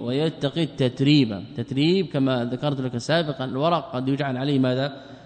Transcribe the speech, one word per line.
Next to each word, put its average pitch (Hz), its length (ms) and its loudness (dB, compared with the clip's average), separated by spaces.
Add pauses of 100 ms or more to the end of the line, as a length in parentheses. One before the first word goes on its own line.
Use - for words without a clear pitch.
ويتقي 147 600 -2
التتريب، 131 840 2 (120)
تتريب 151 500 0
كما 131 380 0
ذكرت 131 360 -2
لك 127 160 -4
سابقا، 147 480 -2
الورق 147 500 0
قد 131 140 -2
يجعل 139 280 -2
عليه 139 220 0
ماذا؟ 131 340 2 (340)